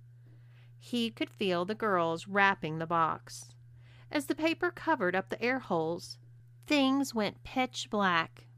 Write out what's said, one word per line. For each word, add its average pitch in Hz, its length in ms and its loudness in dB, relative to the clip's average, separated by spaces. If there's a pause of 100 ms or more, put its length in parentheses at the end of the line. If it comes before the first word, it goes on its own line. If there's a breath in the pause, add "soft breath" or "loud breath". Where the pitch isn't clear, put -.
(800 soft breath)
He 233 320 -4
could 311 180 -6
feel 180 380 -2
the 208 80 -4
girls 170 520 0
wrapping 196 520 2
the 165 80 -4
box. 165 680 -2 (580 loud breath)
As 294 140 -2
the 311 100 -2
paper 320 360 0
covered 247 440 0
up 190 140 -2
the - 140 -8
air 247 160 0
holes, 170 580 -4 (500)
things 269 480 2
went 214 300 -4
pitch - 460 -4
black, 185 560 0 (120)